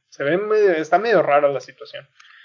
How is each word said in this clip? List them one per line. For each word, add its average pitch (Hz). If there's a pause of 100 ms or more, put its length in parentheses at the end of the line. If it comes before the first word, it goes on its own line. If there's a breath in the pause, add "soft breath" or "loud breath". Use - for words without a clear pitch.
(120)
se -
ve 143
medio, 214
está 160
medio 214
rara 143
la 139
situación. - (380 soft breath)